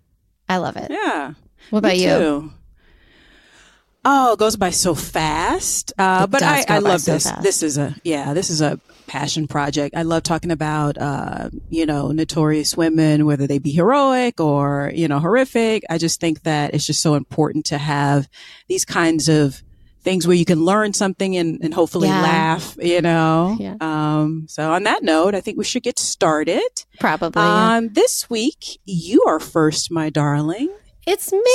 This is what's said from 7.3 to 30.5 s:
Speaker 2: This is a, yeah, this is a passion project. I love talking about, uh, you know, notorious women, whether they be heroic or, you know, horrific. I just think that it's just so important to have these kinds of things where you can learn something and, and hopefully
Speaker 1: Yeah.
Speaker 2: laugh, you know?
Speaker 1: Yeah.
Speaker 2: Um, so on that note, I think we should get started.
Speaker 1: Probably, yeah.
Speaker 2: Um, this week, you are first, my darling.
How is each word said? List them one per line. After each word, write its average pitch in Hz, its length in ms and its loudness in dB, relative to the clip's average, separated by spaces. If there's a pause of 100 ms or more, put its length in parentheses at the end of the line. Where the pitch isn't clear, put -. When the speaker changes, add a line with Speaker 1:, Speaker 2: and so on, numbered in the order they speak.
Speaker 2:
This 196 200 0
is 147 140 -2
a, 147 180 -2 (100)
yeah, 143 280 -2
this 180 160 -2
is 160 140 -2
a - 180 0 (260)
passion 147 400 -4
project. 143 500 -2
I 170 60 -2
love 165 200 0
talking 170 280 -2
about, 151 480 -2
uh, - 520 -6 (180)
you 165 160 -2
know, 147 280 -2
notorious 156 640 0
women, 160 500 2
whether 143 200 0
they 139 120 0
be 139 140 -4
heroic 247 680 2
or, 143 540 0
you 165 140 0
know, 143 100 0
horrific. 226 720 0
I 165 80 -2
just 165 220 -2
think 165 240 -2
that 147 300 -2
it's 147 120 -2
just - 160 -2
so 151 120 2
important 151 520 -2
to 143 120 -4
have 143 500 0 (400)
these 185 160 -2
kinds 165 440 0
of 151 340 2 (400)
things 185 240 0
where 180 100 6
you 170 80 4
can 160 200 2
learn 202 300 2
something 190 420 -2
and, 165 260 -2
and 160 120 -4
hopefully 175 340 0
Speaker 1:
Yeah. 185 140 2
Speaker 2:
laugh, 160 580 0
you 175 220 2
know? 165 560 2
Speaker 1:
Yeah. 196 220 -8
Speaker 2:
Um, 156 680 -2
so 156 240 -4
on 185 120 0
that 285 180 0
note, 165 320 2
I 185 60 -2
think - 180 -8
we 208 60 -2
should - 180 -4
get 247 160 -4
started. 160 640 0 (380)
Speaker 1:
Probably, 170 420 0
yeah. 214 340 4
Speaker 2:
Um, 226 160 0
this - 380 0
week, 233 560 -4
you 190 380 2
are 156 160 2
first, 156 500 -2
my 160 180 -2
darling. 151 640 0 (360)